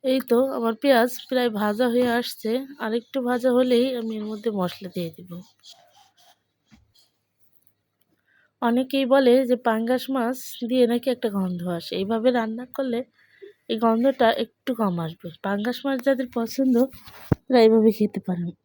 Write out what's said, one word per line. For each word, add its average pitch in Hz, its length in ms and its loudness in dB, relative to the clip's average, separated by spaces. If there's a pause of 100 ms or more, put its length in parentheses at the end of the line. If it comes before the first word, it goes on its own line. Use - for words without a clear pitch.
এই 262 240 0
তো 240 120 2 (140)
আমার 226 220 -2
পেঁয়াজ 247 360 4 (140)
প্রায় 247 240 0
ভাজা 208 380 -2
হয়ে 240 240 2
আসছে, 233 400 -4 (280)
আর 220 140 -6
একটু 233 280 -6
ভাজা 247 300 0
হলেই 247 340 4 (120)
আমি 226 180 -6
এর 214 100 -8
মধ্যে 214 260 -6
মশলা 180 380 -4
দিয়ে 170 200 -8
দেব। 180 200 -20 (3250)
অনেকেই 262 440 0
বলে 254 280 6 (120)
যে 247 100 2 (100)
পাঙ্গাস 233 440 0
মাছ 254 280 -2 (300)
দিয়ে 247 200 2
নাকি 240 220 -2
একটা 247 200 -2
গন্ধ 185 400 -4
আসে, 170 260 -6
এইভাবে 220 360 -2
রান্না 233 420 -4
করলে 247 260 -4 (680)
এই 226 120 -4
গন্ধটা 233 480 2 (140)
একটু - 340 -8
কম 202 240 0
আসবে। 165 280 -8 (160)
পাঙ্গাস 208 400 -4
মাছ 277 180 -2
যাদের 262 320 0
পছন্দ, 247 420 0 (640)
তারা 254 220 2
এইভাবে 220 300 6
খেতে 208 280 -2
পারেন। 175 300 -6 (160)